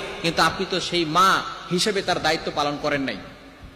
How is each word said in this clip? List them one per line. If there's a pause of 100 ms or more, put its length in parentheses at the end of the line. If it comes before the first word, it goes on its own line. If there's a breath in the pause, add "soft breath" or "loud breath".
(220)
কিন্তু
আপনি
তো
সেই
মা (280)
হিসেবে
তার
দায়িত্ব
পালন
করেন
নাই। (600)